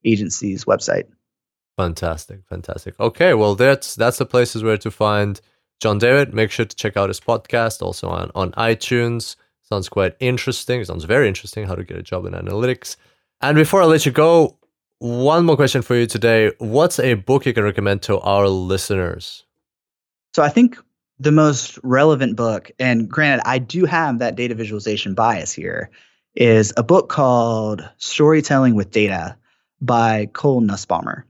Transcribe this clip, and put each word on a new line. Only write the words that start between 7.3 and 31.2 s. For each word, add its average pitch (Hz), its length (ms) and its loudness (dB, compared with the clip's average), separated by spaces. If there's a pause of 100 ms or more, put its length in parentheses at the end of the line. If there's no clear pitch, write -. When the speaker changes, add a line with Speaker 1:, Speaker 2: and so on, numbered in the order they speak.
Speaker 2:
also 90 280 -8
on, 87 260 -8
on 92 180 -4
iTunes. 117 840 -2 (260)
Sounds 98 260 -6
quite 92 320 0
interesting. 123 640 -4
Sounds 87 200 -10
very 120 220 2
interesting, 101 400 -6
how 92 80 -6
to 92 80 -8
get 87 140 -14
a 87 60 -12
job 92 240 -8
in 90 80 -10
analytics. 101 640 -8 (440)
And 143 160 2
before 160 240 4
I 180 60 6
let 160 180 4
you 139 80 0
go, 156 460 4 (400)
one 135 480 2
more 160 100 4
question 135 240 2
for 123 160 0
you 120 100 4
today. 110 520 2
What's 131 400 0
a 127 160 2
book 131 320 0
you 123 80 0
can 107 100 2
recommend 101 380 0
to 101 180 -2
our 101 280 2
listeners? 92 960 -4 (880)
Speaker 1:
So 160 80 2
I 147 80 2
think 240 260 4 (420)
the 147 140 0
most 151 500 2
relevant 131 540 2
book, 113 420 -4
and 120 300 0
granted, 139 400 0
I 127 100 0
do 143 280 -2
have 156 320 -2
that 120 180 -4
data 120 180 -4
visualization 104 600 -6
bias 107 380 -2
here, 80 380 -10 (440)
is 110 420 4
a 117 60 -2
book 123 260 2
called 113 800 -2 (100)
Storytelling 147 760 2
with 101 160 -2
Data 98 460 -2 (440)
by 117 520 0
Cole 131 300 0
Nussbaumer. 98 680 -4